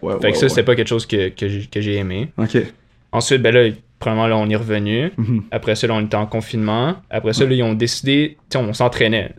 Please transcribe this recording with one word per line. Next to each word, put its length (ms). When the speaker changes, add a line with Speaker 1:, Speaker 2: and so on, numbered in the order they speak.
Speaker 1:
Fait 60
Speaker 2:
ouais, 60
Speaker 1:
que 40
ça, 80
Speaker 2:
ouais. 60
Speaker 1:
c'était 120
pas 120
quelque 140
chose 180
que, 240
que 180
j'ai, 180
que 140
j'ai 160
aimé. 400
Speaker 2:
Ok. 220
Speaker 1:
Ensuite, 280
ben 140
là, 160
premièrement, 280
là, 100
on 140
est 60
revenu. 600
Speaker 2:
Mhm. 340
Speaker 1:
Après 240
ça, 120
là, 80
on 100
était 120
en 100
confinement. 720
Après 240
ça, 120
Speaker 2:
Ouais. 60
Speaker 1:
là, 60
ils 60
ont 100
décidé, 640
tu 80
sais, 40
on 120
s'entraînait. 640